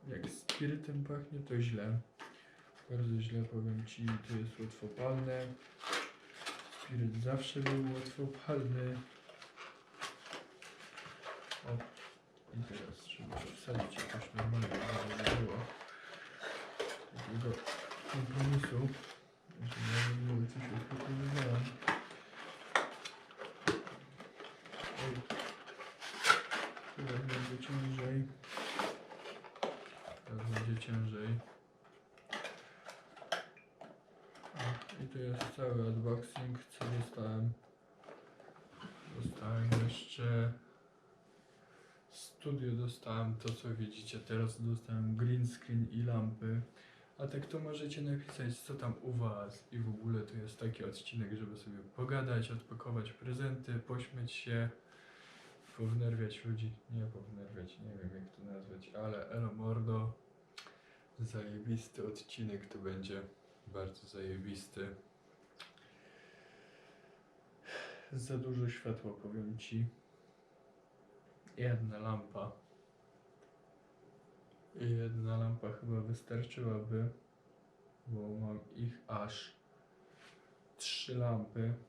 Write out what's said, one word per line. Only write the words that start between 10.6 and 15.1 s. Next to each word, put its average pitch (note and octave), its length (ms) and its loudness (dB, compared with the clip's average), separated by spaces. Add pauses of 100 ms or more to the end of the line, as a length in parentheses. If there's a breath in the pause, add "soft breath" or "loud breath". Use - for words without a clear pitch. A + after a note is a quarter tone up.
O, B2 60 0 (800)
i A#2 140 0
teraz - 280 -6
trzeba - 400 -6
wsadzić - 640 -2
jakoś - 360 -4
normalnie, A2+ 340 4
żeby A2 640 2